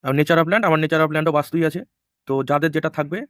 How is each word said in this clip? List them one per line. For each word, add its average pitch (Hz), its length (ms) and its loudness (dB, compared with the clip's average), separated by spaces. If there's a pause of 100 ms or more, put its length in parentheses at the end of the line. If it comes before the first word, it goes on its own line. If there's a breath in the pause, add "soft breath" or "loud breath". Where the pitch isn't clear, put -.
আর 131 140 -2
nature 160 240 4
of 160 100 2
land, 214 160 0
আমার 156 140 2
nature 156 220 0
of 156 100 -2
land-ও 156 240 0
বাস্তুই 160 300 -2
আছে। 170 120 -6 (480)
তো 135 40 -2 (180)
যাদের 147 260 2
যেটা 135 200 -2
থাকবে 151 220 -6 (120)